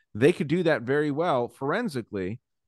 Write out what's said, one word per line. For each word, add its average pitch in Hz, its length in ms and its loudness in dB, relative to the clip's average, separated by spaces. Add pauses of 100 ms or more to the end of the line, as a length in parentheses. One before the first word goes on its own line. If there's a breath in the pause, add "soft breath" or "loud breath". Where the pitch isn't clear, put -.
(160)
they 135 180 6
could 165 140 -2
do 170 160 0
that 151 180 2
very 143 300 0
well 139 360 0
forensically 131 920 -4 (280)